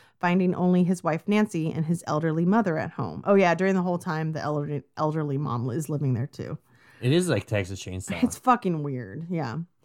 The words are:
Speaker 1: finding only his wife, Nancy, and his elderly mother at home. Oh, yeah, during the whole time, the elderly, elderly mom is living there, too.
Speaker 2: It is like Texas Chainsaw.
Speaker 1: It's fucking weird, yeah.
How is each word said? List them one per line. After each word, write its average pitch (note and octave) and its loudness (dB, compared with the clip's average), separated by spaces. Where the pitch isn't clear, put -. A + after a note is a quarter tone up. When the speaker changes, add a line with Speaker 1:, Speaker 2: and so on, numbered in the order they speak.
Speaker 1:
finding F3+ 2
only F3+ 4
his F3 0
wife, E3 -2
Nancy, G3+ 2
and D#3+ -2
his E3 -2
elderly D#3+ 0
mother F#3+ 2
at - -4
home. D#2+ -6
Oh, G3+ 6
yeah, F3+ 6
during F#3+ 2
the F#3 2
whole F3 0
time, D#3+ -4
the D#3 -6
elderly, D3 -4
elderly D3+ -2
mom B2 -2
is D3 -4
living C#3+ 0
there, B2 -2
too. - -10
Speaker 2:
It B2 2
is F3+ 2
like A2+ 0
Texas G2 -4
Chainsaw. F#2 -4
Speaker 1:
It's - 0
fucking F#3+ 0
weird, C3 -8
yeah. D3+ -4